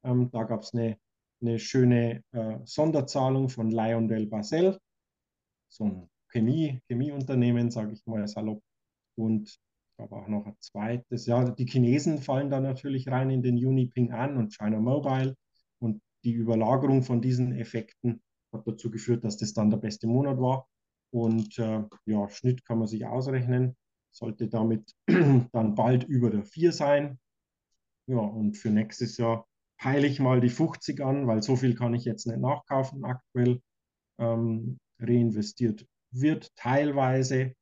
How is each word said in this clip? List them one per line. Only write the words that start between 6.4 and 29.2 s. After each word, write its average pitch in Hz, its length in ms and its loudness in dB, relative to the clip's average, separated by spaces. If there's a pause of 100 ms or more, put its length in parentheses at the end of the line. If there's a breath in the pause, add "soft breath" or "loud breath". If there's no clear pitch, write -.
Chemieunternehmen, 123 840 0
sag 110 220 -6
ich - 140 -18
mal 107 220 -4
salopp. 107 340 -8 (540)
Und 110 320 -2
ich - 100 -20 (380)
glaub 107 160 -16
auch 104 160 -14
noch 104 180 -4
ein 104 140 -16
zweites. 117 680 -6
Ja, 120 240 4
die 127 160 -4
Chinesen 139 520 2
fallen 139 320 -2
da 135 100 0
natürlich 135 480 -4
rein 127 220 0
in 127 120 0
den 123 140 2
Juni, 131 300 2
Ping 120 260 0
An 135 240 -2
und 110 160 -2
China 107 260 -2
Mobile. 135 580 0 (420)
Und 110 240 -4 (220)
die 117 80 0
Überlagerung 117 680 2
von 123 180 0
diesen 123 380 0
Effekten 113 640 -6 (300)
hat 110 160 -8
dazu 110 220 -6
geführt, 113 340 -2
dass 107 140 -4
das 107 140 -6
dann 107 180 4
der 107 80 2
beste 110 280 -6
Monat 131 320 0
war. 127 300 -2 (420)
Und, 113 480 0
äh, 110 240 -2 (220)
ja, 104 240 0
Schnitt 123 360 -2
kann 113 140 -4
man 113 80 -2
sich 110 180 -6
ausrechnen, 127 720 -2 (360)
sollte 113 340 -8
damit 110 540 -2
<clears throat> 143 520 6
dann 110 220 0
bald 123 300 2
über 120 260 2
der 101 140 -2
vier 165 260 2
sein. 143 480 0 (880)
Ja, 127 120 0
und 107 380 -2
für - 140 -4
nächstes 107 460 -2
Jahr 117 320 -2 (300)